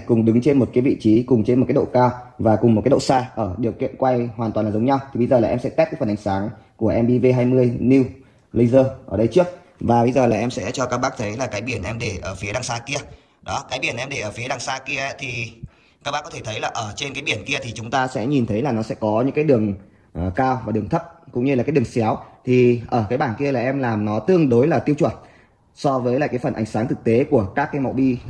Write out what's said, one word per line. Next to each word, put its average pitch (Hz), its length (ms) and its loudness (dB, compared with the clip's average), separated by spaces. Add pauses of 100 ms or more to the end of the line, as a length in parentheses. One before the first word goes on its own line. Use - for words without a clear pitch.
cùng 113 200 2
đứng 113 160 4
trên 139 180 4
một 110 140 2
cái 123 100 4
vị 139 160 2
trí, 110 240 4
cùng 117 200 2
trên 120 160 2
một 131 80 2
cái 120 60 0
độ - 120 2
cao 123 260 2 (260)
và 107 180 4
cùng 117 200 4
một 104 100 2
cái 131 40 2
độ 127 100 6
xa 127 360 0
ở 98 220 -4
điều 117 140 -2
kiện - 260 -6
quay 123 380 0
hoàn 113 160 -4
toàn 110 140 -2
là 104 60 -2
giống 110 140 0
nhau. 139 140 2 (140)
Thì - 40 -6
bây 117 100 2
giờ 127 120 4
là 123 80 4
em 123 120 0
sẽ 123 100 -4
test 160 220 0
cái 156 80 -8
phần 117 100 -2
ánh 104 80 0
sáng 98 320 -2 (280)
của 110 120 0
em 117 180 2
bi 123 120 2
V 110 60 4 (100)
hai 123 100 2
mươi 123 340 4
New 131 240 4 (500)
Laser 120 320 4 (200)
ở 95 120 -6
đây 113 100 2
trước. 180 200 4 (320)
Và 117 240 2
bây 127 80 2
giờ 123 160 2
là 113 100 2
em 117 120 -2
sẽ 104 220 -6
cho 127 140 -4
các 123 120 -4
bác 131 200 -4
thấy 104 200 -6
là 127 100 -4
cái 107 140 -8
biển 113 220 -8
em 117 160 -8
để 117 120 -6 (100)
ở 95 140 -10
phía 104 180 -8
đằng 123 100 -6
xa 117 220 -6
kia. 143 120 -6 (480)
Đó, 131 240 -6
cái 135 120 -6
biển 156 160 -4
em 135 120 -8
để 117 100 -10
ở 107 120 -8
phía 117 160 -10
đằng 135 120 -6
xa 135 260 -8
kia 139 120 -8
ấy, 135 220 -6
thì 120 320 -10 (520)
các - 80 -8
bác 147 120 -4
có 165 60 -18
thể 147 140 -12
thấy 107 160 -8
là 151 140 -4
ở 107 220 -8
trên 135 180 -8
cái 135 120 -10
biển 131 200 -4
kia 139 160 -4
thì 117 100 -10
chúng 113 200 -12
ta 131 160 0
sẽ 117 200 -4
nhìn 139 180 2
thấy 107 160 -2
là 123 100 -2
nó 110 120 -2
sẽ - 120 -8
có 110 260 0
những 135 140 0
cái 151 80 2
đường, 110 300 2 (400)
ờ, 90 220 -4
cao 131 300 0
và 107 60 -6
đường 104 180 -2
thấp, 170 200 -4 (220)
cũng 123 140 -2
như 139 100 2
là 120 80 0
cái 143 80 -2
đường 135 140 2
xéo. 113 320 -2 (280)
Thì 123 420 4
ở 117 220 0
cái 123 80 0
bảng 151 220 -2
kia 143 120 -2
là 127 80 -2
em 135 200 -2
làm 110 260 -2
nó 107 140 -2
tương 165 300 4
đối 120 180 6
là 147 120 2
tiêu 147 160 0
chuẩn 147 160 2 (640)
so 135 240 -2
với 123 200 0
lại 143 100 -2
cái 120 100 -4
phần 127 140 -2
ánh 110 120 -4
sáng 110 220 -2
thực - 160 -6
tế 120 200 4
của 135 220 2 (100)
các 143 160 -2
cái 143 100 -4
mẫu 113 120 -2
bi 131 240 2 (120)